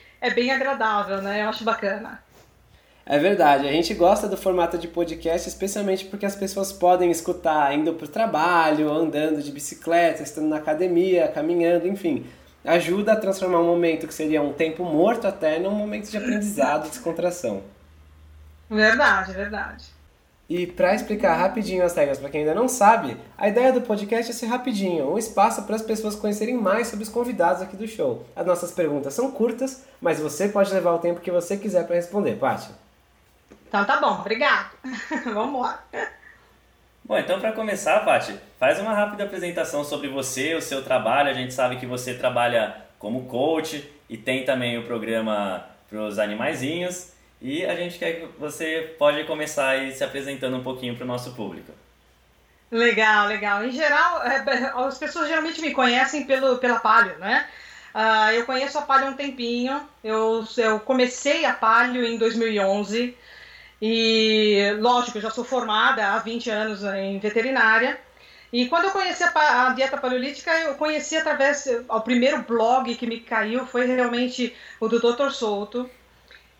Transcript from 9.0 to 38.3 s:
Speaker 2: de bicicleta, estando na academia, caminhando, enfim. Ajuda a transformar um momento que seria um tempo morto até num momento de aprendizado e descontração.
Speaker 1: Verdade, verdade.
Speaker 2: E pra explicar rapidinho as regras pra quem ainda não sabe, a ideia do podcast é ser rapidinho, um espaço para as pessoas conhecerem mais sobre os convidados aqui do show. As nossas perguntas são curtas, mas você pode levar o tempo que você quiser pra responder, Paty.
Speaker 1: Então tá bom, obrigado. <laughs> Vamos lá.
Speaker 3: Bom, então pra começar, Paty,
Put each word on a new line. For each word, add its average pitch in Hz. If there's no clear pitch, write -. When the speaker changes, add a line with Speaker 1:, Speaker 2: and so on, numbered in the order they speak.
Speaker 2:
de 143
bicicleta, 160
estando 151
na 151
academia, 175
caminhando, 170
enfim. 180
Ajuda 175
a -
transformar 190
um 170
momento 170
que 156
seria 156
um 143
tempo 160
morto 180
até 165
num 190
momento 208
de 214
aprendizado 202
e -
descontração. 165
Speaker 1:
Verdade, 226
verdade. 202
Speaker 2:
E 175
pra 180
explicar 202
rapidinho 185
as 175
regras 143
pra 135
quem 151
ainda 151
não 233
sabe, 202
a -
ideia 240
do 247
podcast 220
é -
ser 233
rapidinho, 196
um 196
espaço 208
para 208
as 220
pessoas 214
conhecerem 214
mais 220
sobre 208
os 214
convidados 190
aqui 190
do 220
show. 143
As 170
nossas 175
perguntas 147
são 269
curtas, 233
mas 160
você 151
pode 196
levar 175
o 170
tempo 175
que 185
você 175
quiser 180
pra 175
responder, 175
Paty. 120
Speaker 1:
Então 202
tá 294
bom, 220
obrigado. 233
<laughs> 247
Vamos 247
lá. -
Speaker 3:
Bom, 214
então 175
pra 220
começar, 214
Paty, 110